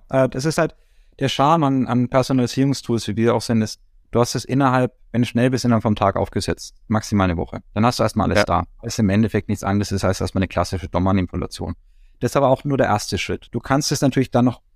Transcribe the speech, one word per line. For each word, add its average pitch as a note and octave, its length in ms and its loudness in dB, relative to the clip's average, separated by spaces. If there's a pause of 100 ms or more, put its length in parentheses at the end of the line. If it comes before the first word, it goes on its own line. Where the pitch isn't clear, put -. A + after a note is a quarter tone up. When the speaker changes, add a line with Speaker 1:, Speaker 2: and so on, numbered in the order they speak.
Speaker 1:
äh, C3 200 2
das C3 160 -6
ist D#3+ 140 -2
halt D#3+ 180 0 (420)
der C3+ 100 -2
Charme D3+ 360 2
an, C3+ 220 0
an B2 220 0
Personalisierungstools, B2+ 1000 0
wie G2+ 80 -4
wir A2+ 180 2
auch A#2 80 -2
sind, A2+ 200 0
ist, - 180 -8 (300)
du A#2 100 2
hast - 140 0
es B2+ 100 -4
innerhalb, B2+ 480 0 (200)
wenn A#2 100 0
du B2 40 0
schnell B2 240 0
bist, B2+ 140 -2
innerhalb A#2 180 2
vom G#2+ 140 0
Tag G2 200 2
aufgesetzt. - 580 -4 (140)
Maximal G#2 360 0
eine F2 120 0
Woche. E2 240 -8 (140)
Dann G#2 100 0
hast B2 140 2
du - 40 0
erstmal G#2+ 240 0
alles F2+ 120 2
Speaker 2:
Ja. G#2 60 4
Speaker 1:
da. E2+ 200 0 (180)
Ist A#2 160 -10
im G#2+ 100 4
Endeffekt G#2 400 0
nichts G#2 160 -4
anderes, G2+ 240 0
das G2 160 -4
heißt F#2+ 160 0
erstmal F#2 200 -2
eine F#2+ 80 0
klassische F2+ 400 -4
dom-Manipulation. F2+ 840 -2 (460)
Das B2 120 -2
ist - 40 2
aber C#3 120 4
auch C3 160 2
nur C#3 140 -2
der C3 80 4
erste G#2 320 -2
Schritt. - 320 -6
Du - 100 -6
kannst C#3+ 320 -2
es C#3 80 -2
natürlich C3+ 300 0
dann A#2+ 140 2
noch - 180 -2 (140)